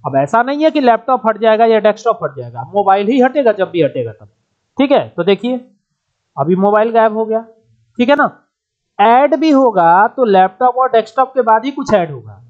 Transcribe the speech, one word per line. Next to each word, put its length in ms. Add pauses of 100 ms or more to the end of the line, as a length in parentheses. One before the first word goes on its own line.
अब 140
ऐसा 260
नहीं 200
है 80
कि 100
laptop 460
हट 100
जाएगा 280
या 140
desktop 440
हट 140
जाएगा, 300
mobile 400
ही 140
हटेगा 320
जब 180
भी 120
हटेगा 300
तब, 160 (480)
ठीक 140
है। 180
तो 140
देखिए 360 (760)
अभी 200
mobile 340
गायब 220
हो 120
गया, 160 (580)
ठीक 100
है 60
ना। 140 (680)
ऐड 360
भी 160
होगा 560
तो 180
laptop 520
और 140
desktop 420
के 100
बाद 220
ही 60
कुछ 220
ऐड 180
होगा। 280 (100)